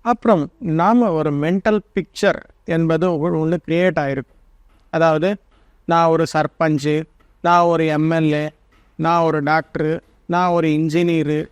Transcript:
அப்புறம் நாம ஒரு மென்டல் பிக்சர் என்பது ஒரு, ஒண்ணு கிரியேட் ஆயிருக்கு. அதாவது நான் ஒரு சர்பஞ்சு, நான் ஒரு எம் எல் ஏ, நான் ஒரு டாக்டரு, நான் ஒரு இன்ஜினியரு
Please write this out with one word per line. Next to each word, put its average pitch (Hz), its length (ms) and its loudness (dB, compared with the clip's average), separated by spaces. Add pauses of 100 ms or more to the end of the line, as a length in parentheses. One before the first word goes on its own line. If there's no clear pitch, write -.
அப்புறம் 226 580 0
நாம 202 520 2
ஒரு 156 220 0
மென்டல் 185 460 0 (140)
பிக்சர் - 460 -2 (260)
என்பது 165 540 0
ஒரு, 170 200 -2
ஒண்ணு 160 260 -2
கிரியேட் 175 340 0
ஆயிருக்கு. 139 340 -6 (560)
அதாவது 160 400 2 (560)
நான் 165 220 2
ஒரு 165 260 2
சர்பஞ்சு, 151 680 -2 (380)
நான் 175 200 4
ஒரு 165 260 2
எம் 156 240 0
எல் 160 200 0
ஏ, 151 200 -4 (440)
நான் 165 260 0
ஒரு 156 220 0
டாக்டரு, 156 560 -2 (260)
நான் 180 240 0
ஒரு 170 180 0
இன்ஜினியரு 156 840 0